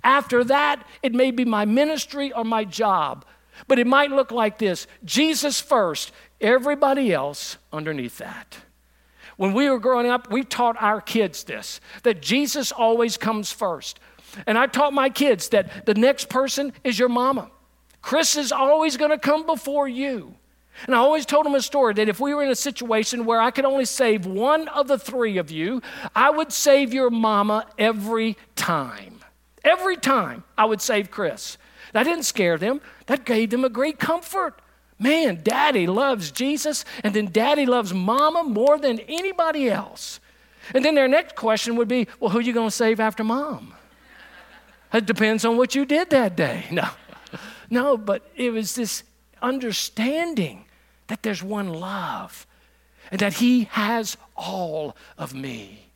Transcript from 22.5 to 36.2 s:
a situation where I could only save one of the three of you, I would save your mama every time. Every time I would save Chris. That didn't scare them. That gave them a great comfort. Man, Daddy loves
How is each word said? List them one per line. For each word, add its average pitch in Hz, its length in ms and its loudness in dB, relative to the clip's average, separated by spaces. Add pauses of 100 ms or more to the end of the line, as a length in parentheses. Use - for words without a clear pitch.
a 240 60 0
situation 233 680 -2
where 226 140 4
I 247 120 2
could 269 120 0
only 269 200 2
save 220 420 0
one 269 400 2
of 294 220 -2
the 277 100 2
three 220 400 -2
of 160 140 -4
you, 190 300 -4 (340)
I 262 140 6
would 302 220 -2
save 277 400 4
your 262 180 2
mama 214 560 2 (120)
every 220 580 0 (200)
time. 113 640 -6 (420)
Every 359 340 2
time 196 460 0 (160)
I 214 60 6
would 220 180 0
save 208 300 -2
Chris. 160 440 -6 (360)
That 214 100 2
didn't 330 220 0
scare 175 340 0
them. 240 220 -2 (260)
That 262 180 -2
gave 226 260 0
them 247 140 0
a 262 40 0
great 269 320 -4
comfort. 349 600 -4 (380)
Man, 254 460 2
Daddy 254 420 2
loves 208 460 0